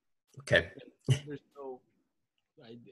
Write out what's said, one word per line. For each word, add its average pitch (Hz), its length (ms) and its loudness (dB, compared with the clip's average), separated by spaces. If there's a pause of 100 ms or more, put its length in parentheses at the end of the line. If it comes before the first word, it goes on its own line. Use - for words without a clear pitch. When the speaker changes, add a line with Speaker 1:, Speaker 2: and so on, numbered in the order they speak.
(400)
Speaker 1:
Okay. - 300 4 (560)
Speaker 2:
There's 147 140 -8 (160)
no, 131 240 -12 (840)
I, 117 140 -16 (140)